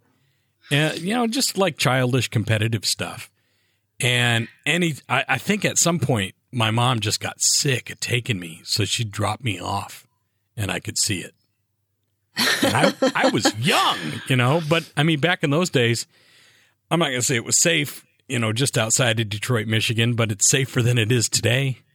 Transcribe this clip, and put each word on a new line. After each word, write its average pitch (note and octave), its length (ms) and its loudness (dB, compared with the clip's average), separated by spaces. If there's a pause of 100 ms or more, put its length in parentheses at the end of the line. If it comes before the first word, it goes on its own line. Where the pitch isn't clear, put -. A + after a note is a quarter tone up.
(720)
and, D3 280 2
you F#3 160 -4
know, A#3+ 120 0
just, A#3 300 -2
like, F3+ 220 0
childish B2+ 500 2
competitive A2 560 0
stuff. - 460 -6 (680)
And A#2+ 480 2 (180)
any, E3 280 0 (140)
I, B2+ 220 0
I C3 80 0
think G3+ 260 -2
at A#2+ 140 0
some E3+ 200 2
point G#2 360 -2 (180)
my A2+ 180 0
mom A#2+ 300 2
just - 200 -2
got - 200 -8
sick - 480 0
of - 120 -12
taking A#2 380 -2
me, E2+ 260 -14
so - 200 0
she - 180 -2
dropped G#2 400 -4
me G#2 160 -4
off F#2+ 480 -8 (520)
and G2 120 -4
I F2+ 80 -2
could G#2+ 200 -8
see F#2 220 0
it. D#2+ 140 -14 (1300)
And C4+ 140 2
I, - 160 4 (220)
I B3 160 2
was C4 280 2
young, A3+ 380 2 (320)
you C3 80 2
know, B2+ 320 2
but, E3 260 0
I D3 100 2
mean, D#3+ 160 2
back F3 220 0
in D#3+ 60 2
those D#3+ 220 2
days, A#2 360 2 (840)
I'm E3 80 2
not E3 80 2
gonna B2+ 160 -2
say B2 140 0
it A#2 100 -2
was A#2+ 120 0
safe, E3 460 0 (240)
you C3 100 -4
know, A2 140 0
just B2+ 240 0
outside A2+ 440 2
of A2 100 -2
Detroit, G#2+ 380 -2
Michigan, A2 480 2
but A2 140 2
it's G#2 200 0
safer C3+ 320 0
than A#2+ 160 2
it A2 120 2
is A#2+ 200 2
today. B2+ 480 0 (160)